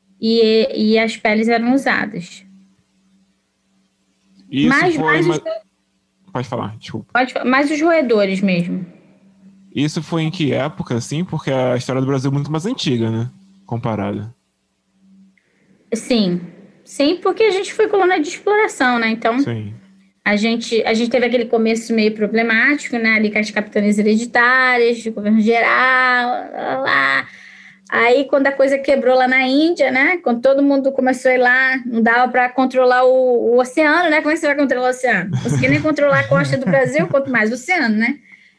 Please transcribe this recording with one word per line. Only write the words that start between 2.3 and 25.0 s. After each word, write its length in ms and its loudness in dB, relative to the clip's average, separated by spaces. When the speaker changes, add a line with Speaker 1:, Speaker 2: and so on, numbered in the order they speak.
Speaker 2:
Isso 200 0
Speaker 1:
Mas, 260 2
Speaker 2:
foi 80 -2
Speaker 1:
mas 220 0
Speaker 2:
uma 100 2
Speaker 1:
os 60 -6
Speaker 2:
Pode 160 -6
falar, 300 -8
desculpa. 340 -14
Speaker 1:
Pode 220 -2
fa-, 100 -6
mas 260 0
os 120 -4
roedores 580 2
mesmo. 460 -2
Speaker 2:
Isso 260 -4
foi 200 -4
em 100 -2
que 220 -2
época, 420 -4
assim? 300 -6
Porque 260 -6
a 240 0
história 240 -4
do 80 -2
Brasil 220 -2
é 40 -2
muito 180 -4
mais 140 -4
antiga, 440 -2
né? 200 -4
Comparada. 680 -6
Speaker 1:
Sim. 480 -2
Sim, 380 -2
porque 220 0
a 80 4
gente 220 -4
foi 140 2
colônia 320 2
de 80 -4
exploração, 720 0
né? 100 0
Então, 300 -2
Speaker 2:
Sim. 340 -4
Speaker 1:
a 120 0
gente, 480 0
a 100 -2
gente 160 0
teve 160 2
aquele 200 0
começo 480 0
meio 200 2
problemático, 840 0
né? 180 0
Ali 160 0
com 80 -2
as 100 -4
capitanias 480 0
hereditárias, 1000 2
de 100 -8